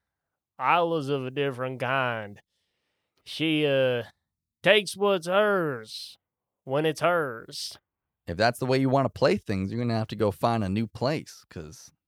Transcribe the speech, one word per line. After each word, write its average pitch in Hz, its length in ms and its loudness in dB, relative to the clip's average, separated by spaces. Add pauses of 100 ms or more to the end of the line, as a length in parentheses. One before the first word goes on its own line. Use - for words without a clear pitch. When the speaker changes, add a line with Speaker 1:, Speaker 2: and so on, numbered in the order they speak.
(600)
Speaker 1:
Isla's 160 500 0
of 139 160 -2
a 127 60 -8
different 131 480 -4
kind. 120 600 -2 (880)
She, 151 420 0
uh, 127 360 2 (600)
takes 196 340 4
what's 190 300 2
hers 180 920 -2 (480)
when 139 200 0
it's 156 160 0
hers. 147 760 -2 (500)
Speaker 2:
If 85 100 0
that's 113 220 4
the 135 60 -2
way 131 140 2
you 135 100 2
wanna 131 200 2
play 165 280 2
things, 95 340 -2
you're 113 100 -4
gonna 120 160 0
have 110 120 -2
to - 60 -8
go 104 160 2
find 117 320 0
a 95 60 -2
new 110 180 0
place, - 600 -6
'cause - 420 -16 (160)